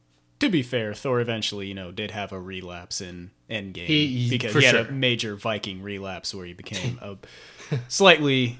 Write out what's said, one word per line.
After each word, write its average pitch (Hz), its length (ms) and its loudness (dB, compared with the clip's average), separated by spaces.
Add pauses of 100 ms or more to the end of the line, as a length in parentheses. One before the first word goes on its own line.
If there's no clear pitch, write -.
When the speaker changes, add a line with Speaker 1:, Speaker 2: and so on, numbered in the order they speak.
(400)
Speaker 1:
To 285 100 4
be 151 140 4
fair, 113 320 -2
Thor 123 260 0
eventually, 104 460 -2
you 98 80 -6
know, 92 160 -8
did 101 200 -6
have 101 200 -6
a 95 80 -6
relapse 90 600 -10
in 90 300 -12 (200)
Endgame 95 360 -8
Speaker 2:
He, 151 220 2
he, 123 220 0
Speaker 1:
because 120 220 0
Speaker 2:
for 147 80 6
Speaker 1:
he 135 60 10
had 123 100 10
Speaker 2:
sure. 113 120 2
Speaker 1:
a 131 40 -10
major 120 440 0
Viking 101 480 -6
relapse 98 500 -8
where 92 140 -10
he 87 60 -14
became 120 460 -6
Speaker 2:
<laughs> - 20 -18
Speaker 1:
a 101 160 -10 (720)
slightly 143 720 6